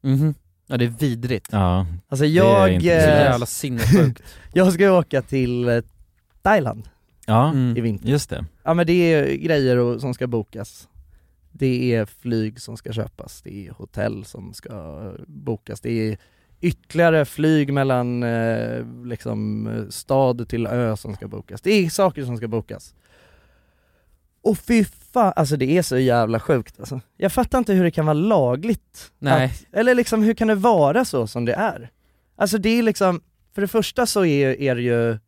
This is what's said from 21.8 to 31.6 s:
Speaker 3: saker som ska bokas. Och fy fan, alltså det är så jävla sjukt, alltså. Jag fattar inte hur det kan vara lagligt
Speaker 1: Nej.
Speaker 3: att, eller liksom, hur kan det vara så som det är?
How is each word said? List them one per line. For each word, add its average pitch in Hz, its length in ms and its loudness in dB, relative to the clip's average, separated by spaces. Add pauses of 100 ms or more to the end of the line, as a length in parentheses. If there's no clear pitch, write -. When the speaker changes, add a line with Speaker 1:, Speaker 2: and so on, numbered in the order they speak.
Speaker 3:
saker 165 360 -2
som 120 120 -6
ska 113 100 -8
bokas. 107 460 -8 (1500)
Och 220 140 0
fy 226 280 2 (280)
fan, 220 220 4
alltså 147 220 0
det 131 80 0 (120)
är 180 40 4
så 131 160 -2
jävla 117 420 2
sjukt, - 400 -2
alltså. 123 200 -12 (180)
Jag 190 140 0
fattar 254 260 0
inte 214 160 0
hur 185 100 4
det 165 80 2
kan 156 140 -2
vara 156 80 2
lagligt 165 1040 -2
Speaker 1:
Nej. 131 260 0
Speaker 3:
att, - 340 -8
eller 247 160 4
liksom, 226 280 0
hur 220 100 2
kan 220 140 -2
det 214 80 2
vara 196 500 2
så 117 220 -2
som 120 180 -6
det 120 80 0
är? 196 360 -4 (480)